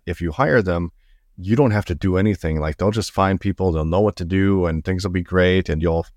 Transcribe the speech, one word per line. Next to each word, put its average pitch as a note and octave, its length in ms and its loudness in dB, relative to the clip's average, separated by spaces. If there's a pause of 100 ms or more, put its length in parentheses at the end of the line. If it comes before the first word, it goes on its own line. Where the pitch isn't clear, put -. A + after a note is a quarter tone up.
if E2 160 -6
you - 100 -4
hire C3+ 300 2
them, F2 300 -2 (440)
you F#2 200 -2
don't C3 160 4
have G#2 140 0
to F#2 80 -4
do F2+ 220 0
anything. F#2 440 0
Like, D#2 180 -4
they'll G#2 120 2
just G#2+ 220 -4
find F#2+ 280 0
people, F#2+ 320 0
they'll D#2+ 120 0
know E2+ 160 0
what G#2 160 2
to F2+ 80 -8
do, F#2+ 420 2
and D#2+ 180 -2
things F#2+ 200 -4
will F#2+ 80 -4
be F#2 100 -2
great, F#2 460 2
and D#2 140 -2
you'll, E2 240 0 (100)